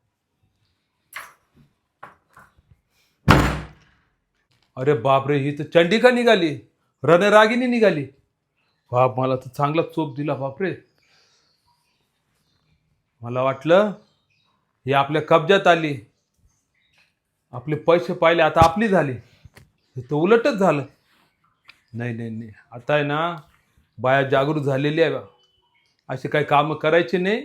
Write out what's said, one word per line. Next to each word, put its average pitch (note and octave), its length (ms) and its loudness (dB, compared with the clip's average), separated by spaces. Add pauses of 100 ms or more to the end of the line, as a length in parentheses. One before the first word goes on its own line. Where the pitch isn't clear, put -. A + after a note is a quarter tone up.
(4000)
अरे C3 180 0
बापरे, C3+ 440 0
ही C#3+ 200 -4
तर D3+ 60 -8
चंडिका F3+ 460 0
निघाली, G#3+ 480 0 (460)
रणरागिणी G#3+ 640 4
निघाली. G3+ 400 0 (840)
बाप, B2 280 0
मला C3 160 -2
तर B2+ 120 -14
चांगला D3 340 -4
चोप C#3+ 340 -6
दिला D3 180 -6
बापरे. C3+ 400 -8 (2500)
मला B2 200 -4
वाटलं E3 500 2 (920)
ही C3 60 -2
आपल्या C#3+ 300 0
कब्जात E3+ 440 2
आली, D#3+ 340 2 (1500)
आपले B2+ 240 -8
पैसे F3 360 2
पाहिले, E3+ 300 2
आता D#3 180 2
आपली G#3 280 4
झाली. D#3 240 0 (840)
हे B2 40 -10
तर - 140 -8
उलटच A3+ 380 2
झालं. F3 300 0 (1120)
नाही, A#2 200 -8
नाही, A2+ 160 -10
नाही, A2 200 -14 (220)
आता B2 220 -4
आहे D3 100 0
ना, D#3+ 320 -4 (600)
बाया C3 240 2
जागृत C#3 400 0
झालेली C#3+ 400 -2
आहे D3+ 80 2
बा. C3 100 -6 (880)
असे C3+ 200 -10
काही D3 160 0
कामं D3 300 2
करायचे E3+ 440 0
नाही, G3+ 260 -2